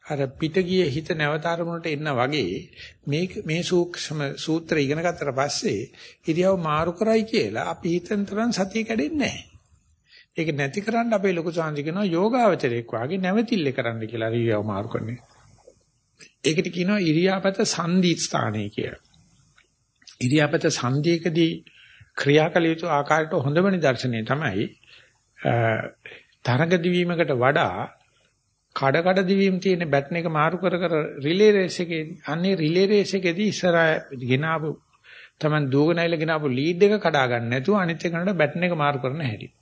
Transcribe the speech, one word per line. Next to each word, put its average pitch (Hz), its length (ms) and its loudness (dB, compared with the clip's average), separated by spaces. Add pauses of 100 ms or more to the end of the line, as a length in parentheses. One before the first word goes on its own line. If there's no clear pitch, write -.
අර 151 160 -6 (120)
පිට 156 280 -4
ගියේ 180 300 0
හිත 156 220 -6
නැවත 156 360 -2
අරමුණට 170 400 -4
එන්න 151 220 -4
වගේ 131 460 0 (480)
මේ, 156 240 -2 (140)
මේ 160 220 -4
සූක්ෂම 175 600 -2 (120)
සූත්‍ර 165 420 -2
ඉගෙන 147 220 0
ගත්තට 165 340 -2
පස්සේ 135 580 -2 (320)
ඉරියව් 180 360 2
මාරු 160 340 0
කරයි 220 320 2
කියලා 135 440 -2
අපි - 220 -6
හිතන 185 340 -2
තරම් 208 260 -2
සතිය 202 340 -2
කැඩෙන්නේ 277 360 -2
නැහැ. - 240 -4 (880)
ඒක 160 180 -2
නැති 143 300 -2
කරන්න 233 320 0
අපේ 196 200 2
ලොකු 165 200 -4
සාංශ 151 320 -4
කියනවා 185 220 -2
යෝගාවචරයක් 170 840 2
වාගේ 135 300 -4
නැවතිල්ල 190 500 0
කරන්න 117 340 -4
කියලා 113 280 -4
ඉරියව් 113 320 2
මාරු 107 240 -4
කරන්නේ. 113 300 -6 (1200)
ඒකට 175 300 0
කියනවා 180 300 -2
ඉරියාපත 185 680 0
සංදි 170 500 2
ස්ථානය 110 520 -2
කියලා. - 340 -8 (1120)
ඉරියාපත 147 540 2
සංදියකදී 160 840 0 (580)
ක්‍රියා 151 400 4
කළ 170 160 4
යුතු 165 220 -2
ආකාරයට 156 460 2
හොඳම 151 340 2
නිදර්ශනය 131 540 0
තමයි, 120 420 -2 (760)
අ, 131 140 0 (880)
තරඟ 151 360 2
දිවීමකට 175 580 0
වඩා 123 540 2 (880)
කඩ 139 260 2
කඩ 185 220 2
දිවීම 196 340 2
තියෙන 175 280 0
බැටන් 139 300 0
එක 170 120 -2
මාරු 160 300 0
කර 180 180 0
කර 170 180 -2 (240)
රිලේ 185 340 4
රේස් 185 260 0
එකේ, 170 240 -4 (200)
අන්නේ 175 340 0
රිලේ 165 300 2
රේස් 196 280 2
එකේදී 185 340 0
ඉස්සරහ 170 320 2 (420)
ගෙනාවු, 151 480 0 (640)
Taman 151 360 0
දුවගෙන 151 280 4
ඇවිල්ලා 170 240 0
ගෙනාවු 156 260 0
ලීඩ් 156 340 2
එක 202 160 6
කඩා 151 280 2
ගන්න 117 240 0
නැතුව 135 260 2
අනිත් 170 280 0
එකනට 175 320 -2
බැටන් 170 280 0
එක 175 100 0
මාරු 143 260 0
කරන 135 220 -4
හැටි. 113 260 -6 (140)